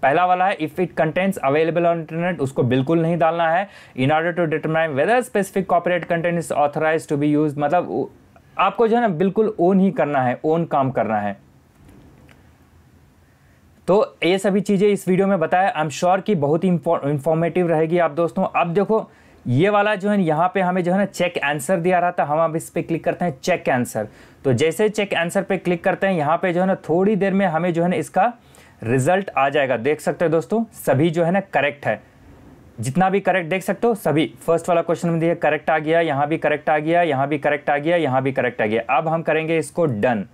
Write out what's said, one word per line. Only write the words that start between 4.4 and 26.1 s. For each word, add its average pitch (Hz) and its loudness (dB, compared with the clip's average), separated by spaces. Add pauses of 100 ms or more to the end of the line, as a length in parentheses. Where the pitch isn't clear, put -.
determine 156 -2
whether 220 0
specific 196 -2
copyright 175 0
content 170 -2
is - -4
authorized 156 0
to 147 -2
be 147 2
used, 143 -4
मतलब 147 0
वो, - -4 (480)
आपको 202 2
जो 220 2
है 240 2
ना 233 2
बिल्कुल 190 0
ओन 185 4
ही 190 4
करना 147 0
है, 127 0
ओन 160 2
काम 139 0
करना 110 0
है। 101 -6 (2500)
तो 196 2
ये 180 2
सभी 202 0
चीज़ें 202 2
इस 196 -2
वीडियो 185 2
में 196 2
बताया। 180 0
I'm 151 -6
sure 185 2
कि 208 0
बहुत 160 0
ही 190 4
इन्फॉ-, 170 0
इन्फॉर्मेटिव 160 0
रहेगी 160 2
आप 165 2
दोस्तों। 165 -2 (140)
अब 175 2
देखो 196 0 (340)
ये 135 2
वाला 208 2
जो 196 -4
है 208 2
ना, 196 2
यहाँ 160 2
पे 196 0
हमें 180 0
जो 175 0
है 190 2
ना 202 2
चेक 175 -4
आंसर 147 -2
दिया 175 2
रहा 175 0
था, 175 0
हम 147 -2
अब 165 0
इस 160 -6
पे 170 -4
क्लिक 165 -6
करते 180 -2
हैं 165 -4
चेक 175 -2
आंसर। 123 -2 (360)
तो 139 2
जैसे 156 0
ही 214 2
चेक 202 -4
आंसर 170 -2
पे 190 -2
क्लिक 175 -2
करते 185 0
हैं, 190 2